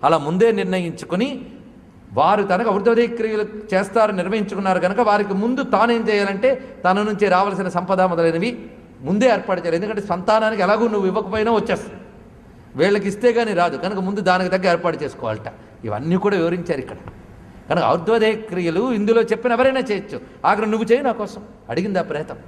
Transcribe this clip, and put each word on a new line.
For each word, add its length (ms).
అలా 200
ముందే 240
నిర్ణయించుకుని 680
వారు 320
తనకు 240
ఊర్ధ్వదేహ 440
క్రియలు 280
చేస్తారు 480
నిర్ణయించుకున్నారు 640
కనుక 240
వారికి 340
ముందు 200
తానేం 360
చేయాలంటే 400
తన 240
నుంచి 260
రావాల్సిన 440
సంపద 240
మొదలైనవి 400
ముందే 260
ఏర్పాటు 280
చేయాలి. 180
ఎందుకంటే 320
సంతానానికి 540
ఎలాగూ 280
నువ్వు 180
ఇవ్వకపోయినా 460
వచ్చేస్తుంది, 420
వీళ్ళకి 300
ఇస్తే 260
కానీ 240
రాదు. 240
కనుక 220
ముందు 220
దానికి 240
తగ్గ 200
ఏర్పాటు 300
చేసుకోవాలట. 480
ఇవన్నీ 380
కూడా 160
వివరించారు 440
ఇక్కడ. 120
కనుక 140
ఔర్ధ్వదేహ 420
క్రియలు 340
ఇందులో 240
చెప్పిన 240
ఎవరైనా 320
చేయొచ్చు. 300
ఆఖరు 240
నువ్వు 180
చేయి 160
నా 40
కోసం, 200
అడిగింది 300
ఆ 100
ప్రేతం. 340